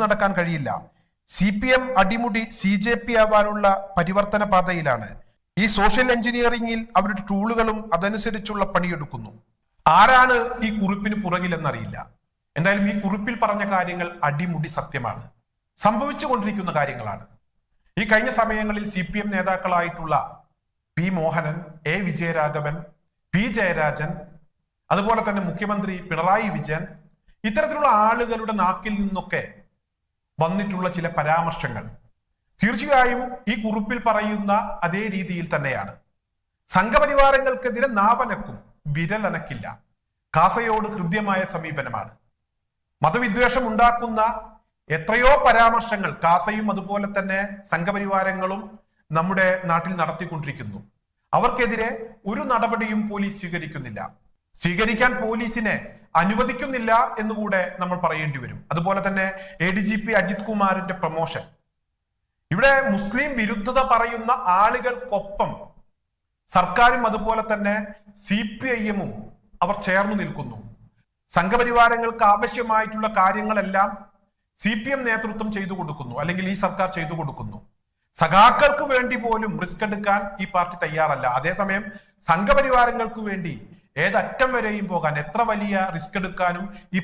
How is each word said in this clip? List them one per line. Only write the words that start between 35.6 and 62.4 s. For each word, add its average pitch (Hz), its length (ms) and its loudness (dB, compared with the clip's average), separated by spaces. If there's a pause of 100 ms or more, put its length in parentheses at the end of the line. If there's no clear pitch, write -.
സംഘപരിവാരങ്ങൾക്കെതിരെ 262 1120 4 (100)
നാവനക്കും 214 560 0 (400)
വിരലനക്കില്ല. 165 720 -4 (680)
കാസയോട് 214 600 2
ഹൃദ്യമായ 190 460 -2 (140)
സമീപനമാണ്. 139 560 -8 (920)
മതവിദ്വേഷം 240 640 2
ഉണ്ടാക്കുന്ന 226 540 4 (760)
എത്രയോ 233 340 6 (140)
പരാമർശങ്ങൾ 226 680 4 (140)
കാസയും 208 480 2
അതുപോലെ 196 440 -4
തന്നെ 190 220 -2 (320)
സംഘപരിവാരങ്ങളും 190 880 0 (560)
നമ്മുടെ 185 300 4 (240)
നാട്ടിൽ 170 300 0
നടത്തിക്കൊണ്ടിരിക്കുന്നു. 151 800 -6 (580)
അവർക്കെതിരെ 226 520 0 (420)
ഒരു 262 200 -4
നടപടിയും 220 500 0 (100)
പോലീസ് 202 300 -4
സ്വീകരിക്കുന്നില്ല, 156 600 -8 (600)
സ്വീകരിക്കാൻ 220 520 0 (100)
പോലീസിനെ 220 520 -2 (480)
അനുവദിക്കുന്നില്ല 247 720 -2 (300)
എന്നുകൂടെ 214 400 -2 (180)
നമ്മൾ 180 240 -2
പറയേണ്ടി 156 400 -2
വരും. 104 160 -12 (120)
അതുപോലെ 185 340 0
തന്നെ 190 200 0 (400)
എ 185 100 0
ഡി 208 120 0
ജി 214 160 0
പി 226 160 -4
അജിത് 190 280 -4
കുമാറിന്റെ 190 540 0
പ്രമോഷൻ, 160 420 -4 (1080)